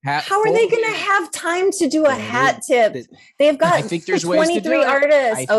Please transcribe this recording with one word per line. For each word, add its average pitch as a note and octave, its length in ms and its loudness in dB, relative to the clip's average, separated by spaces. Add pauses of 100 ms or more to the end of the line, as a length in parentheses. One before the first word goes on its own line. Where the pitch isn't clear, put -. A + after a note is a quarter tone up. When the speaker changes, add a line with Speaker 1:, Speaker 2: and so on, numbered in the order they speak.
Speaker 1:
Hat C#3+ 220 -4
Speaker 2:
how G4 160 -2
are A4 100 0
they A4+ 160 2
Speaker 1:
full A4+ 140 0
Speaker 2:
gonna A4 160 -4
have G4 340 -2
time F4+ 400 -2
to E4+ 160 -2
do D#4 180 0
a C#4+ 40 6
Speaker 3:
Yeah, C4 80 0
Speaker 2:
hat A#3+ 500 -2
Speaker 3:
they, C#4 80 0
Speaker 2:
tip? A3 180 2
Speaker 3:
they, B2 120 -12 (340)
Speaker 2:
They've G3+ 180 4
got E4 180 2
Speaker 1:
I - 80 0
think E3+ 220 -6
there's F#4+ 200 -2
ways D#4+ 240 2
to F4 60 -2
do - 40 0 (100)
Speaker 2:
twenty-three D#4+ 120 2
Speaker 1:
it. C4 60 2
Speaker 2:
artists. C#4 460 2
Speaker 1:
I - 20 -2 (100)
think C3+ 140 -2